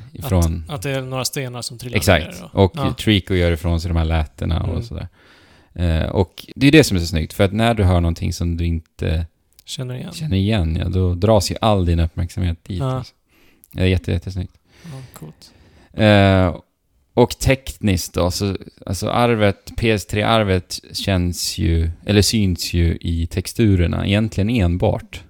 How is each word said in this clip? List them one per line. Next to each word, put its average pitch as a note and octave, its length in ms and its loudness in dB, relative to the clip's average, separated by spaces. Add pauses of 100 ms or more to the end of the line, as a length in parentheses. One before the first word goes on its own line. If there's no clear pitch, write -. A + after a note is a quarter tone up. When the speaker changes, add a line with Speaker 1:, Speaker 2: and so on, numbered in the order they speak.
(140)
Speaker 1:
ifrån E2+ 540 0
Speaker 2:
Att, D3 80 -10
att G2 60 -8
det C#3+ 100 -6
är C3+ 100 -4
några B2+ 240 -6
stenar B2 360 -8
som A#2+ 160 -12
trillar A#2+ 200 -6
Speaker 1:
Exakt. F2+ 300 4
Speaker 2:
ner - 240 -16
och G2 120 4
Speaker 1:
Och F#2 120 4
Speaker 2:
ja. - 180 -2
Speaker 1:
Trico G2+ 400 0
gör F2 180 2
ifrån E2+ 300 -2
sig F2 80 -6
de E2+ 80 0
här E2 80 0
lätena E2 580 -2
och F2 60 -4
Speaker 2:
Mm. E2 140 -4
Speaker 1:
sådär. F2 240 -12 (680)
Eh, E2 360 0
och - 360 -4 (100)
det C#3 120 4
är C#3 40 6
det D3+ 120 10
som F#2+ 140 0
är E2+ 40 0
så E2+ 60 -2
snyggt, D#2+ 260 -2
för G#2 100 0
att F#2+ 100 2
när A2+ 200 2
du G#2+ 100 0
hör F2+ 180 4
någonting E2+ 320 0
som E2+ 240 -4
du E2+ 80 -2
inte E2 600 -4 (400)
Speaker 2:
Känner B2+ 300 -10
igen. B2+ 180 -12
Speaker 1:
känner D3+ 240 -4
igen, F#2+ 380 0
ja, F2 140 -2
då F2+ 260 0
dras G2+ 360 2
ju - 100 -6
all G#2 240 2
din E2+ 140 2
uppmärksamhet F2 640 -2
dit, G2+ 160 -8
Speaker 2:
Ja. C3 120 -4
Speaker 1:
alltså. C3 220 -8 (580)
Det F#2 100 -6
är F#2 40 2
jätte-, F#2 260 0
jättesnyggt. F#2 420 -6 (300)
Speaker 2:
Ja, E3+ 60 -18 (240)
coolt. - 380 -20 (420)
Speaker 1:
Eh, G2 680 4 (520)
och - 260 2
tekniskt - 720 -2
då, F2+ 180 0
så, G2 260 -4 (280)
alltså G2+ 240 -4
arvet, A2 680 0
P A#2 140 2
S G#2 140 0
tre-arvet G#2+ 720 0 (140)
känns F2+ 640 -2
ju, E2 340 2 (140)
eller G#2 160 4
syns G2 520 0
ju E2+ 280 2
i E2 260 -2
texturerna, F2 800 0
egentligen G#2 420 0
enbart, F#2+ 800 0